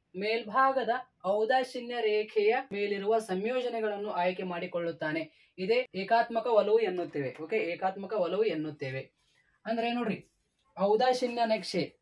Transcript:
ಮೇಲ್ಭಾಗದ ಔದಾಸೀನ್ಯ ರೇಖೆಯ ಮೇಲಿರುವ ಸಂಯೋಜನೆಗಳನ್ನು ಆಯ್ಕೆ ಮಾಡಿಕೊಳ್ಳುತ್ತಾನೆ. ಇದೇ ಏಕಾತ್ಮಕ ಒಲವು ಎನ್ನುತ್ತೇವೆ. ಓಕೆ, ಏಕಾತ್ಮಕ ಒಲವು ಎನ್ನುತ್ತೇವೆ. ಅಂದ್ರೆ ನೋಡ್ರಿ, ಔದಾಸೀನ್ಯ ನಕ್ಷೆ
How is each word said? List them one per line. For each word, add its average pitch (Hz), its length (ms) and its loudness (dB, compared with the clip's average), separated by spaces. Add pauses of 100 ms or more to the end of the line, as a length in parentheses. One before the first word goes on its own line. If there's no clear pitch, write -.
(160)
ಮೇಲ್ಭಾಗದ 226 720 2 (380)
ಔದಾಸೀನ್ಯ 240 760 0
ರೇಖೆಯ 214 560 2 (160)
ಮೇಲಿರುವ 202 460 0
ಸಂಯೋಜನೆಗಳನ್ನು 214 920 -2
ಆಯ್ಕೆ 185 320 -2
ಮಾಡಿಕೊಳ್ಳುತ್ತಾನೆ. 170 1160 -6
ಇದೇ 226 360 0
ಏಕಾತ್ಮಕ 226 520 0
ಒಲವು 208 320 4
ಎನ್ನುತ್ತೇವೆ. 165 640 -2
ಓಕೆ, 185 140 -4
ಏಕಾತ್ಮಕ 190 560 -4
ಒಲವು 190 320 2
ಎನ್ನುತ್ತೇವೆ. 147 680 -4 (540)
ಅಂದ್ರೆ 233 260 0
ನೋಡ್ರಿ, 233 380 -4 (480)
ಔದಾಸೀನ್ಯ 240 680 4
ನಕ್ಷೆ 208 580 0